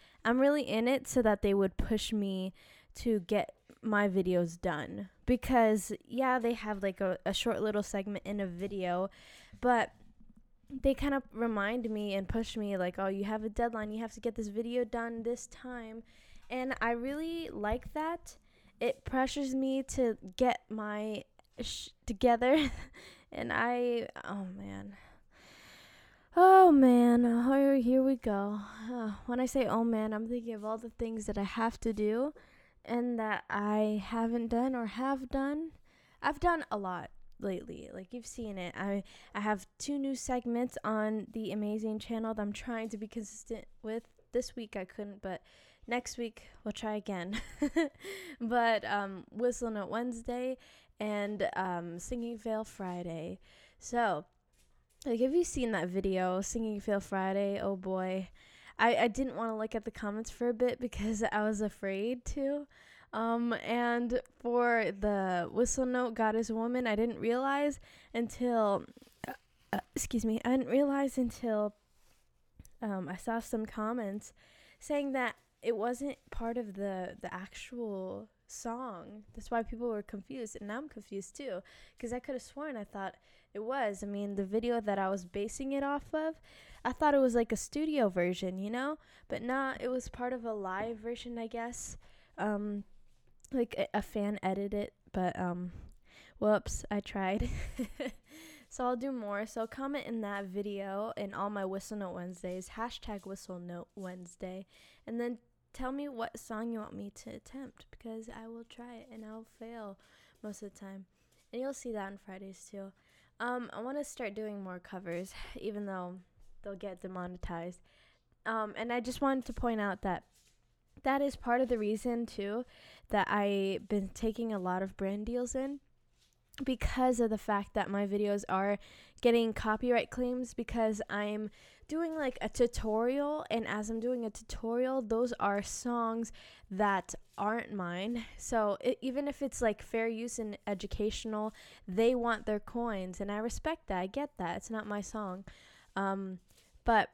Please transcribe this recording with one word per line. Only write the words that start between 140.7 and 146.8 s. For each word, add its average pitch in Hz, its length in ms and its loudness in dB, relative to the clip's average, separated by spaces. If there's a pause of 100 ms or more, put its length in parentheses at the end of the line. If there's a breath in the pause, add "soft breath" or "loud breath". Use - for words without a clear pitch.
they 226 300 4
want 233 300 0
their 208 160 0
coins, 202 580 -4
and 196 100 -4
I 208 100 -2
respect 269 480 -4
that. 185 120 0
I 185 80 -2
get 285 300 -4
that. 170 180 -2
It's - 140 -10
not 214 180 -6
my 208 140 -4
song. 196 420 -8 (540 loud breath)
Um, 190 420 -2 (460 soft breath)